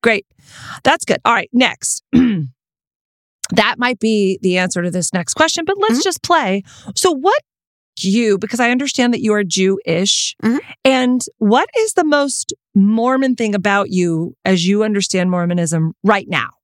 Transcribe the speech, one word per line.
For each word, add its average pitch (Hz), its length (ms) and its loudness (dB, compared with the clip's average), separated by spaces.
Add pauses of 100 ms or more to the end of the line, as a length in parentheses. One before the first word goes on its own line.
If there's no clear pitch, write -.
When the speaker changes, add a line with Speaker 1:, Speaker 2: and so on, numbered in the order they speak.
Speaker 1:
Great. 220 200 0 (600)
That's 302 200 2
good. - 200 0
All 226 100 4
right, 185 180 -4
next. - 560 -2
<clears throat> - 40 -6 (1400)
That 220 240 2
might 247 200 0
be 208 420 0
the 185 160 2
answer 185 260 -2
to 175 80 -2
this 175 220 -4
next 175 220 -4
question, 320 320 0
but 403 100 -2
let's 403 180 0
Speaker 2:
Mm-hmm. 269 100 0
Speaker 1:
just 370 180 -4
play. 202 400 0 (340)
So 370 140 2
what 339 280 0 (580)
do 190 140 -2
you, 214 280 2
because 226 220 -6
I 240 100 2
understand 254 420 0
that 226 80 -2
you 208 140 2
are 208 100 0
Jewish, 190 960 0
Speaker 2:
Mm-hmm. 226 140 0 (300)
Speaker 1:
and 254 340 0 (160)
what 226 400 2
is 440 160 0
the 349 120 0
most 285 500 -2 (200)
Mormon 240 640 2
thing 214 180 -2
about 202 360 0
you 175 440 -2 (120)
as 180 200 2
you 208 180 2
understand 190 460 0
Mormonism 170 600 0 (100)
right 202 280 2
now? 147 180 -2 (140)